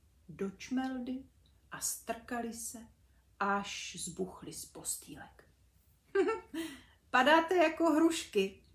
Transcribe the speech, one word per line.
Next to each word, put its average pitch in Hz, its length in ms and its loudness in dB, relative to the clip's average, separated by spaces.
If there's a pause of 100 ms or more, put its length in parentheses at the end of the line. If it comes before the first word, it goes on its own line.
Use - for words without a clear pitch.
(300)
do 190 220 -4
Čmeldy 254 720 -6 (480)
a - 80 -12
strkali 233 760 -6
se, 226 340 -12 (520)
až 202 600 -2
zbuchli - 540 -8
z - 120 -12
postýlek. - 760 -12 (720)
<laughs> 330 960 -2
Padáte 311 460 6
jako 320 360 4
hrušky 294 720 2 (120)